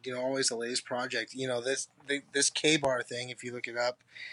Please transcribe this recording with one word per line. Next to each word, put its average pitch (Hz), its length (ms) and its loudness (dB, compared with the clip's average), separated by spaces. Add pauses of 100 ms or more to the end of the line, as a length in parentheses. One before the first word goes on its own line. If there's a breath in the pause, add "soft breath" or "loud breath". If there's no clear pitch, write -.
you 127 100 -6
know, 123 80 -4
always 131 280 2
the 123 60 -2
latest 120 300 -2
project. 123 480 -2
You 131 140 -2
know, 123 120 0
this, 127 280 0 (200)
the, 139 140 0 (120)
this 139 180 4
K-Bar 139 500 4
thing, 123 300 -6
if 120 120 -12
you 123 80 -6
look 120 160 -6
it 117 100 -6
up, 123 260 0 (300 loud breath)